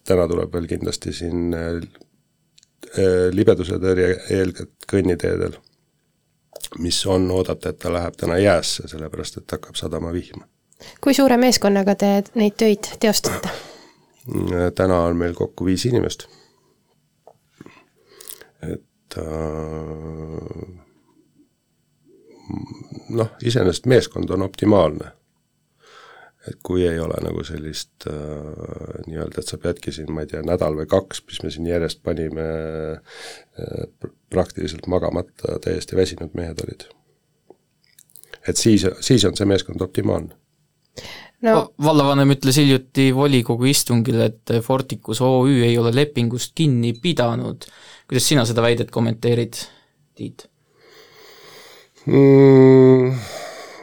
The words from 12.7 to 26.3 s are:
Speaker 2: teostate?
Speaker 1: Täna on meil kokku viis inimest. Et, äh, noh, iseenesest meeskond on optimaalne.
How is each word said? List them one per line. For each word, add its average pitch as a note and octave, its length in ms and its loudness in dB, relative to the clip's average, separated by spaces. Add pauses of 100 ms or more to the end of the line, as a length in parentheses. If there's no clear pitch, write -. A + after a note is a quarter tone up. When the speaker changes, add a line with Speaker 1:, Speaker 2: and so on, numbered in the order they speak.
Speaker 2:
teostate? G3 480 -2 (1200)
Speaker 1:
Täna F#2 320 2
on E2+ 140 0
meil F2 180 -4
kokku F2+ 300 -6
viis F#2 240 0
inimest. G2 380 -2 (2250)
Et, - 600 -14
äh, D#2+ 1500 -10 (2500)
noh, A2+ 320 -4
iseenesest A2+ 480 0
meeskond G2+ 440 2
on F#2 120 -2
optimaalne. F#2 680 2 (1300)